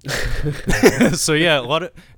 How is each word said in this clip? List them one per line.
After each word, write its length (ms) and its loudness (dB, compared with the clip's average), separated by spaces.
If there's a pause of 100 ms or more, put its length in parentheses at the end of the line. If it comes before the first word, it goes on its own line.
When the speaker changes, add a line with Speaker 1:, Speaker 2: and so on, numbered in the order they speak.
Speaker 1:
<laughs> 1080 0
Speaker 2:
<laughs> 20 -
So 180 -2
yeah, 260 2
a 20 -4
lot 220 -2
of, 80 -10 (260)